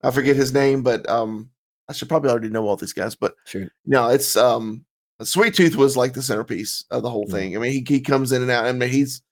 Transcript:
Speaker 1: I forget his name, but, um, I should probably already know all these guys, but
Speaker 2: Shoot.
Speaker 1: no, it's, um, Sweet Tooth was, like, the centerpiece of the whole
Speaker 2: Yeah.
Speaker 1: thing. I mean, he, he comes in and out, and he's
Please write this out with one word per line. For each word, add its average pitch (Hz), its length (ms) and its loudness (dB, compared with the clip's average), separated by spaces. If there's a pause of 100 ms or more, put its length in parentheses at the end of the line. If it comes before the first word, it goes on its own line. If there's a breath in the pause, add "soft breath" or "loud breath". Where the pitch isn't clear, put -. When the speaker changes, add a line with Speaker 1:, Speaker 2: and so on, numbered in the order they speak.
Speaker 1:
I 135 80 2
forget 135 240 2
his 131 180 0
name, 139 300 2
but, 120 260 0
um, 110 400 -4 (400)
I 147 40 -12
should - 160 -10
probably 147 200 2
already 113 200 0
know 110 180 -2
all 101 80 2
these - 180 -10
guys, 101 220 -6
but - 200 -4 (100)
Speaker 2:
Shoot. 95 260 -10 (140)
Speaker 1:
no, 123 240 4
it's, 139 280 2
um, 113 480 2 (380)
Sweet 196 320 0
Tooth 165 200 4
was, 139 220 4
like, 127 160 0
the 127 80 -8
centerpiece 107 720 -6
of 120 100 -4
the 117 80 -4
whole 107 180 -4
Speaker 2:
Yeah. 98 60 -8
Speaker 1:
thing. 95 240 -4
I - 20 -6
mean, 120 120 -2
he, 135 160 -4
he 135 140 2
comes 135 300 0
in 127 120 2
and 127 80 -2
out, 120 160 0
and 127 160 0
he's 131 380 0 (100)